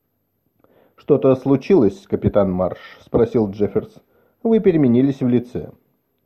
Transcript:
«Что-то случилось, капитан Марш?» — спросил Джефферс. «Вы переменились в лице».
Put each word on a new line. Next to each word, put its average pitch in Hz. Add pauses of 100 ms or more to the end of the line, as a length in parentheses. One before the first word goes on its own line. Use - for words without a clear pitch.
(960)
«Что-то 135
случилось, 135
капитан 101
Марш?» — 90 (260)
спросил 113
Джефферс. - (400)
«Вы 226
переменились 139
в 127
лице». 120 (560)